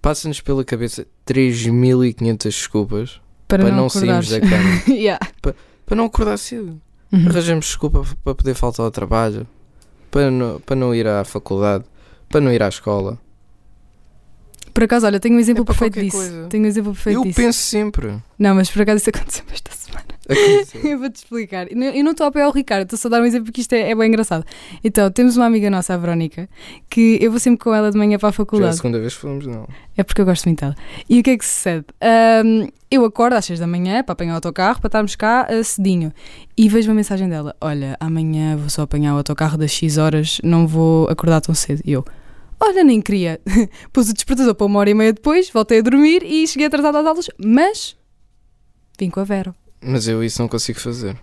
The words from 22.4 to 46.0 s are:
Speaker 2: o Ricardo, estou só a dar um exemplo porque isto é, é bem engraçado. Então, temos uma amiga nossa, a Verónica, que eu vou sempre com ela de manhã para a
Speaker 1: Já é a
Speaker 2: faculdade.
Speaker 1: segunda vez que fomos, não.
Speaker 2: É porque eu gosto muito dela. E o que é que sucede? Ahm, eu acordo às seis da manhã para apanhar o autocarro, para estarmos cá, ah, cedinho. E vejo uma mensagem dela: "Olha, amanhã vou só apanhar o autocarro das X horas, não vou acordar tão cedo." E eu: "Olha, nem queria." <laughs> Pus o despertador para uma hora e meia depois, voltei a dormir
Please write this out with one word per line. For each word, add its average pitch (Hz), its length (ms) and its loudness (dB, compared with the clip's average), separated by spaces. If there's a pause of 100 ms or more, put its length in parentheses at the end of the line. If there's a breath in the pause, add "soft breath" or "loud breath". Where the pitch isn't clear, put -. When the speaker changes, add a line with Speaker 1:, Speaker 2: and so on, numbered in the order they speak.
Speaker 2:
o 285 40 0
Ricardo, 220 320 -2
estou 214 140 -8
só 247 100 -6
a 226 40 0
dar 233 100 4
um - 20 2
exemplo 233 220 0
porque 233 160 -10
isto 226 100 -4
é, 226 180 0
é 226 40 0
bem 220 140 2
engraçado. 214 360 0 (400 loud breath)
Então, 202 260 2
temos 240 260 4
uma 240 100 4
amiga 220 240 2
nossa, 185 240 -2
a - 20 -2
Verónica, 170 520 -4 (400 loud breath)
que 226 320 4
eu 226 100 4
vou 233 100 -2
sempre 240 240 2
com 226 100 2
ela 214 160 2
de 202 80 -2
manhã 208 200 2
para 208 100 0
a - 20 4
Speaker 1:
Já 202 40 -4
é - 0 -
a - 20 -6
Speaker 2:
faculdade. 202 400 0
Speaker 1:
segunda 120 240 -4
vez 117 140 -6
que - 60 -18
fomos, 143 260 -10
não. 117 200 -12 (300 loud breath)
Speaker 2:
É 196 80 0
porque - 160 0
eu 202 60 4
gosto 180 180 0
muito 165 160 0
dela. 143 160 -4 (320 loud breath)
E 247 100 6
o 233 60 4
que 262 60 4
é 240 80 2
que - 60 -8
sucede? 165 420 -4 (140)
Ahm, 226 680 4 (220)
eu 262 160 4
acordo 240 300 2
às 202 100 -2
seis 170 120 -6
da 170 80 -4
manhã 180 380 -2
para 185 80 -8
apanhar 170 200 -6
o - 40 -4
autocarro, 185 440 -2
para - 80 -2
estarmos 208 280 -2
cá, 233 340 0
ah, 226 140 0
cedinho. 180 480 -2 (440 loud breath)
E 220 120 6
vejo 214 220 2
uma 220 40 2
mensagem 202 340 0
dela: 151 320 -6
"Olha, 143 380 -4
amanhã 160 580 -2
vou 147 120 -6
só 151 140 -4
apanhar 147 320 0
o - 20 0
autocarro 151 400 -2
das 151 160 -2
X 151 240 -2
horas, 156 480 0
não 170 240 4
vou 160 400 2
acordar 160 320 2
tão 165 140 -2
cedo." 147 320 -4
E 147 60 -2
eu: 131 120 -2 (560 soft breath)
"Olha, 381 240 4
nem 240 160 6
queria." 180 460 -2
<laughs> 202 480 0
Pus 226 160 4
o - 40 -2
despertador 247 400 0
para 208 120 0
uma 202 120 2
hora 202 120 4
e 208 40 4
meia 220 200 4
depois, 339 340 0
voltei 220 300 2
a 226 40 4
dormir 294 400 4